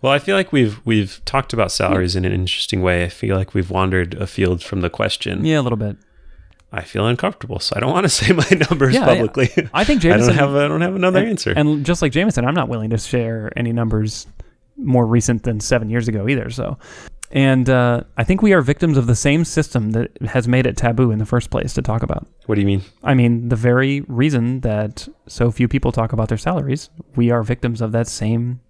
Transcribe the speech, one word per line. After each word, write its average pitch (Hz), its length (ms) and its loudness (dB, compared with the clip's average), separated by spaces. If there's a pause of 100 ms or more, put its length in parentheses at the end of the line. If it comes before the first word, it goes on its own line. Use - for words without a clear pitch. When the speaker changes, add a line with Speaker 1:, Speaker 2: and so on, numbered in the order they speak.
Speaker 1:
Well, 131 100 2
I 143 60 2
feel 196 180 -2
like 190 160 -2
we've, 113 320 2
we've 107 400 0
talked - 300 -4
about 104 180 0
salaries 92 420 0
Speaker 2:
Yeah. 95 40 0
Speaker 1:
in 92 80 -2
an 95 60 0
interesting 92 500 -2
way. 90 220 2
I 85 40 -4
feel 101 280 -4
like 92 180 -4
we've 90 160 -2
wandered 92 440 0
afield 92 480 -2
from 95 200 -6
the 87 80 -2
question. - 560 -4
Speaker 2:
Yeah, 156 140 2
a - 20 -2
little 117 160 -2
bit. 104 180 -6 (760)
Speaker 1:
I 95 80 -6
feel 101 240 -4
uncomfortable, 123 540 -4
so - 160 -4
I 104 40 -4
don't 120 120 -2
wanna 180 160 0
<laughs> - 120 0
say - 120 2
my 165 140 2 (220)
numbers 135 260 2
Speaker 2:
Yeah, 254 100 2
I, 139 100 6
Speaker 1:
publicly. 123 340 0 (240)
Speaker 2:
I 180 120 2
think 262 160 2
Speaker 1:
<laughs> 160 40 -2
I 170 40 6
don't - 100 6
Speaker 2:
Jameson 120 160 4
Speaker 1:
have, 139 220 2
I 143 120 2
don't 156 120 0
have 185 160 -2
another 185 240 2
Speaker 2:
and, 220 80 0
Speaker 1:
answer. - 280 -2
Speaker 2:
and 151 300 0
just 175 160 0
like 156 100 0
Jameson, 165 320 0
I'm 135 100 0
not 147 140 -2
willing 110 220 -4
to 113 80 0
share 113 580 -4
any 120 160 -2
numbers 110 540 -2 (500)
more 127 300 2
recent 113 380 2
than 113 160 -4
seven 113 280 0
years 117 200 -2
ago 107 200 -2
either, 131 220 -2
so. 123 280 -6 (520)
And, 131 400 4
uh, 120 320 2 (140)
I 123 80 0
think 190 180 2
we 214 100 6
are 180 80 6
victims 139 360 2
of 127 100 2
the 117 100 4
same 147 280 2
system 127 480 -2
that 113 180 -2 (120)
has 120 240 -2
made 123 200 2
it 120 100 -2
taboo 117 340 2
in 107 80 0
the 107 80 -2
first 120 240 -2
place - 240 -4
to 131 80 -2
talk 117 220 -2
about. - 220 -4 (200)
Speaker 1:
What 107 100 -2
do 101 40 0
you 101 60 2
mean? 98 160 0 (200)
Speaker 2:
I 139 120 2
mean, 120 340 2
the 120 80 0
very 131 460 2
reason 127 580 0
that 107 480 -4 (180)
so 120 240 0
few 123 180 0
people 131 220 0
talk 117 220 -2
about 110 160 -2
their 113 100 -2
salaries, 147 520 -4 (260)
we 120 140 2
are 120 120 2
victims 117 380 -4
of 113 120 -2
that 117 160 0
same 117 600 -4